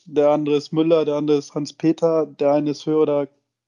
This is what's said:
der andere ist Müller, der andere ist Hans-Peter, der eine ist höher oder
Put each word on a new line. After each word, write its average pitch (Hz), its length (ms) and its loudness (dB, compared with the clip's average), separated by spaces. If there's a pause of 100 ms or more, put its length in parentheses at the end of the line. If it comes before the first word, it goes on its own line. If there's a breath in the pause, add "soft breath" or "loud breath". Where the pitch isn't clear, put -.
der 147 260 2
andere 147 260 0
ist 143 160 -6
Müller, 160 320 2
der 147 100 -2
andere 147 220 0
ist - 180 -8
Hans-Peter, 160 680 -2
der 143 280 -2
eine 151 180 0
ist - 140 -8
höher 156 180 2
oder 143 260 -2 (380)